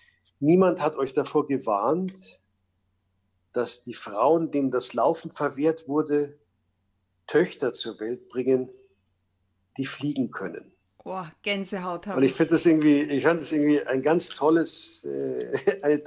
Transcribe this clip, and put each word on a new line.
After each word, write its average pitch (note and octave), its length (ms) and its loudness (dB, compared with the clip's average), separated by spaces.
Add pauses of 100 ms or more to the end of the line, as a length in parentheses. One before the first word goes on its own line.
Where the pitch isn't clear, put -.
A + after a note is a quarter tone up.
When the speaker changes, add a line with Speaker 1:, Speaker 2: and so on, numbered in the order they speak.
(400)
Speaker 1:
„Niemand F3 420 4
hat D#3 160 0
euch C3+ 160 -4
davor D3+ 340 0
gewarnt, C3+ 920 -2 (1120)
dass A#2+ 280 -4
die A#2 140 -12
Frauen, C3+ 560 2
denen C#3 180 0
das B2 240 -2
Laufen D3 380 0
verwehrt D3 560 -2
wurde, C#3+ 500 -2 (880)
Töchter D3 480 0
zur - 260 -8
Welt A#2 300 -8
bringen, B2+ 400 0 (1080)
die C3+ 80 -4
fliegen C3+ 440 -4
können.“ - 440 -12 (300)
Speaker 2:
Boah, B3+ 280 -10 (100)
Gänsehaut F#3 640 -6
habe G3+ 120 -6
Speaker 1:
Und C3 60 4
ich C3+ 80 4
Speaker 2:
ich. - 60 -6
Speaker 1:
finde D#3+ 140 2
das E3 140 4
irgendwie, D3+ 360 6
ich C#3+ 220 -2
fand E3 160 4
das D3 120 -8
irgendwie D3 300 2
ein C3 220 -2
ganz E3 240 2
tolles, - 800 0
äh, C3+ 480 -6
<laughs> F#3+ 280 -2
einen D3 260 2